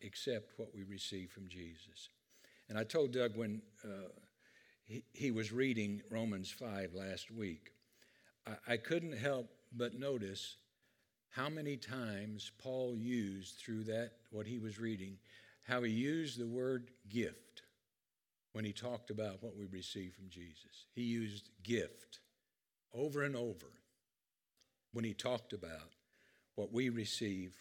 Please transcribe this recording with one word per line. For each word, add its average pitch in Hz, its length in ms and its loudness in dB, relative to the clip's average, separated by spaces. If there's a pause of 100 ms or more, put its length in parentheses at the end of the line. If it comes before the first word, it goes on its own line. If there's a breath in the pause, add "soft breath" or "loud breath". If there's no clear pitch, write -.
accept 110 540 -2
what 107 160 -6
we 101 100 -6
receive 95 460 -6
from 98 180 -12
Jesus." 85 640 -12 (580 loud breath)
And 107 120 0
I 110 40 4
told 135 280 4
Doug 120 240 4
when, 110 260 0 (220)
uh, 98 260 -6 (760 loud breath)
he, - 180 -8 (100)
he 143 160 2
was 110 220 2
reading 113 580 4
Romans 107 420 2
five 98 440 -2
last 95 340 -4
week, 104 440 -4 (760 soft breath)
I, 107 260 0
I 120 40 8
couldn't 160 400 2
help 127 300 2 (240)
but 117 220 2
notice 120 640 -2 (720 soft breath)
how 131 200 0
many 147 280 -2
times 107 800 -4
Paul 127 400 0
used 107 600 0
through 110 260 -2
that, 113 300 0 (180)
what 107 160 -4
he 120 100 -2
was 107 220 -4
reading, 98 400 -2 (480 loud breath)
how 127 160 4
he 117 80 4
used 139 480 2
the 117 80 -2
word 127 420 2 (180)
gift - 540 0 (920)
when 110 100 0
he 107 80 2
talked 123 380 -4
about 107 340 0
what 107 140 -6
we 101 80 -4
receive 92 480 -4
from 95 160 -14
Jesus. 87 640 -14
He 120 80 -2
used 113 480 0 (120)
gift 101 580 0 (760)
over 143 300 2
and 143 120 4
over 104 320 -2 (1300)
when 113 100 0
he 110 100 2
talked 123 380 0
about 82 400 -6 (640 soft breath)
what 101 160 0
we 123 160 4
receive 101 720 0